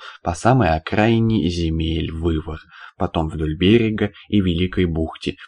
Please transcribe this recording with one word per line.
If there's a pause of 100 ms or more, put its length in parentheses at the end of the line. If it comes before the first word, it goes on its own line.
(220)
по
самой
окраине
земель
Вывар, (400)
потом
вдоль
берега (160)
и
Великой
бухты, (120)